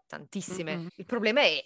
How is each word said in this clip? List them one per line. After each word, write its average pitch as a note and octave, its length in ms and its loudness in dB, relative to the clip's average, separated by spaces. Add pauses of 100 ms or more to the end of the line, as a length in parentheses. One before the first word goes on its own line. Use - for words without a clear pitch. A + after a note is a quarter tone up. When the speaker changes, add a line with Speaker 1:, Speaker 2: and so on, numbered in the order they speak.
Speaker 1:
tantissime. D#3+ 720 -6
Speaker 2:
Mm-mm. E3+ 200 -6
Speaker 1:
Il F#3 100 -14
problema A3+ 360 2
è D#3 240 4